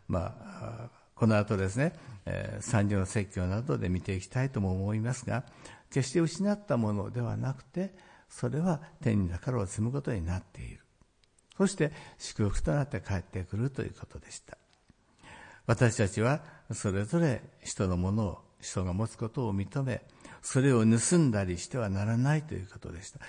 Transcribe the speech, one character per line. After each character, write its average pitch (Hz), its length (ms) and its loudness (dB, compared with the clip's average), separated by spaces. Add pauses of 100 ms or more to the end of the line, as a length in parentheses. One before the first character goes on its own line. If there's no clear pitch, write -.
ま 92 320 -2
あ、 113 500 -12 (260)
こ - 100 2
の 110 120 8
後 104 200 2
で 95 120 2
す 101 80 -6
ね、 151 160 2 (320)
え 101 340 -6
ー、 - 20 -8
三 101 280 2
条 101 100 2
の 92 60 2
説 98 300 -4
教 92 120 0
な 98 140 0
ど 139 160 0
で 107 100 -2
見 90 140 0
て 98 140 -4
い 92 60 -4
き - 60 -12
た 127 160 -2
い 139 60 0
と 131 100 -4
も 95 140 2
思 95 200 0
い 110 60 0
ま 117 140 -2
す - 120 -10
が、 110 180 -2 (460)
決 131 200 0
し - 20 -10
て 175 80 4
失 170 320 2
っ 208 140 -4
た 131 120 0
も 107 160 2
の 101 160 -2
で 117 120 -4
は 107 160 -2
な 123 160 -2
く - 100 -16
て、 190 320 -6 (340)
そ - 200 -4
れ 131 100 -2
は 165 220 0 (200)
天 107 200 2
に 90 80 2
宝 117 300 -2
を 98 60 0
積 95 160 -4
む 113 100 0
こ 143 100 -4
と 139 120 -4
に 92 100 -2
な 87 140 -2
っ 95 40 -6
て - 200 -16
い 60 80 -10
る。 - 120 -16 (760)
そ 196 100 4
し - 80 -2
て 147 160 2 (260)
祝 - 320 -2
福 - 120 0
と 160 100 0
な 147 120 2
っ 135 40 -6
て - 140 -6
帰 - 140 -4
っ 87 60 -2
て 92 220 -6
く 87 120 -8
る 120 140 0
と 127 120 -8
い - 60 -4
う 87 100 -10
こ - 80 -16
と - 140 -14
で - 120 -20
し - 100 -14
た。 - 160 -20 (1080)
私 117 300 4
た 101 140 4
ち - 120 -2
は 127 220 2 (300)
そ 110 180 -2
れ 101 140 0
ぞ 160 140 0
れ 147 220 2 (220)
人 - 240 -2
の 90 100 2
も 92 140 2
の 107 140 0
を、 87 200 -6 (160)
人 - 220 -4
が 90 100 -2
持 107 140 0
つ - 100 -10
こ 110 120 -4
と 123 180 -2
を 101 80 0
認 98 280 -2
め、 123 180 -4 (400)
そ - 200 2
れ 139 120 8
を 113 120 8
盗 113 320 6
ん 151 140 6
だ 104 120 2
り 90 140 -2
し - 100 -8
て - 100 -6
は 110 120 0
な 98 160 0
ら 113 120 2
な 135 180 4
い 156 80 0
と 156 120 -8
い 92 60 -6
う 95 100 -10
こ - 80 -16
と - 120 -12
で 82 120 -12
し - 80 -14
た。 - 180 -16